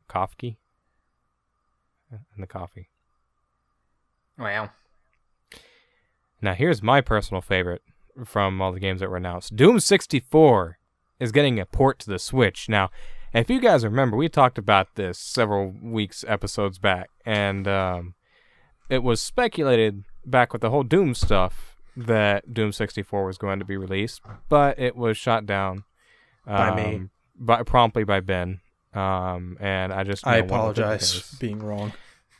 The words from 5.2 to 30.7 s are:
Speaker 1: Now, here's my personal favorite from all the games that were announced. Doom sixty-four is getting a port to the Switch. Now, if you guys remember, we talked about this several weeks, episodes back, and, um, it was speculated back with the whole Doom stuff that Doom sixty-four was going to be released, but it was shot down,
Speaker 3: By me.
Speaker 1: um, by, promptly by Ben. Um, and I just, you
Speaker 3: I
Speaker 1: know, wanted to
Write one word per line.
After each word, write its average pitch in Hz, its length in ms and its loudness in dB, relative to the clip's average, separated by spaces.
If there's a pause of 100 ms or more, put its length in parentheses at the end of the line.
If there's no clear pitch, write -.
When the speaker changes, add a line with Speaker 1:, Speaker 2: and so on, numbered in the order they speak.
Speaker 1:
Now, 95 140 -2
here's 123 280 0
my 127 180 4
personal 101 400 -2
favorite 90 420 -2 (420)
from 95 360 0
all 95 120 -2
the 92 80 -10
games 95 200 -4
that 95 100 -4
were 92 60 -6
announced. 90 400 -8
Doom 185 240 8
sixty-four 135 960 2 (400)
is 117 140 -4
getting 131 260 2
a 92 80 -4
port 135 340 2
to 104 100 -10
the 92 80 -4
Switch. - 500 0
Now, 101 220 2 (420)
if 117 160 2
you 247 120 0
guys 175 240 6
remember, 113 320 2
we 156 120 2
talked 127 300 4
about 98 380 2
this 92 220 -4
several 101 640 -2
weeks, 110 460 -6
episodes 101 500 -2
back, 92 300 0 (160)
and, 101 420 -2
um, 92 480 -2 (760)
it 127 120 0
was 120 200 2
speculated 120 800 0 (220)
back 127 260 4
with 113 100 -6
the 113 80 2
whole 139 120 2
Doom 147 320 2
stuff - 600 2 (200)
that 110 560 0
Doom 110 200 0
sixty-four 101 520 -4
was 95 140 -8
going 98 200 -4
to 98 60 -8
be 98 120 -6
released, 95 440 -4 (280)
but 143 300 4
it 123 180 -2
was 117 200 0
shot 113 300 0
down, 98 380 -4 (600)
Speaker 3:
By 98 300 2
me. 107 220 -2
Speaker 1:
um, 95 140 -10 (280)
by, 117 240 2
promptly 113 420 2
by 98 160 2
Ben. 92 400 -4 (340)
Um, 92 640 -4
and 95 320 -2
I 98 140 -4
just, 98 220 -6
you 123 60 2
Speaker 3:
I 113 80 4
Speaker 1:
know, 110 60 0
wanted - 20 -6
to 117 60 -2 (280)